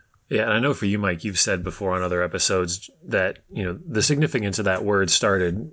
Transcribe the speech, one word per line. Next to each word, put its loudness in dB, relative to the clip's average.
Yeah, 0
and 0
I 4
know 2
for -4
you, 2
Mike, -2
you've -2
said 2
before -4
on 0
other 0
episodes -2
that, -2
you -4
know, -4
the 0
significance 0
of -2
that 0
word 2
started 2